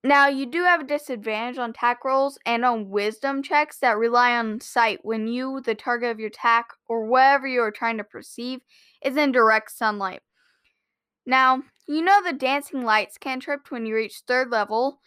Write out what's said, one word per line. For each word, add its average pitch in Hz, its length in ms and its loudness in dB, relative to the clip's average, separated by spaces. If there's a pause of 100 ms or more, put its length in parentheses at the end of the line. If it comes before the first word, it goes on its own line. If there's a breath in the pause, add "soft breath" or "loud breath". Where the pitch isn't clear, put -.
Now, 277 220 6
you 269 180 -2
do 311 180 -4
have 349 180 4
a 277 40 -10
disadvantage 247 720 -6
on 240 120 -6
attack 240 340 -2
rolls 269 420 0
and 233 200 0
on 226 240 0
wisdom 226 520 -2
checks 302 380 0
that 233 180 2
rely 240 340 4
on 226 280 -2
sight 226 460 -2
when 220 220 -4
you, 262 340 -6
the 226 140 -2
target 240 360 -4
of 220 80 -8
your 220 80 -8
attack, 233 400 0 (200)
or 226 180 -4
whatever 262 420 4
you 254 140 0
are 214 100 0
trying 226 280 -4
to 208 40 -8
perceive, 247 560 -12 (420 soft breath)
is 262 140 -4
in 285 160 2
direct 220 400 4
sunlight. 208 500 -4 (1040)
Now, 262 380 2 (240)
you 302 140 -2
know 392 200 4
the 359 120 -4
Dancing 269 500 -4
Lights 214 340 0
cantrip 277 540 -8
when 233 140 -8
you 220 100 -4
reach 220 320 -6
third 254 240 0
level. 226 560 -2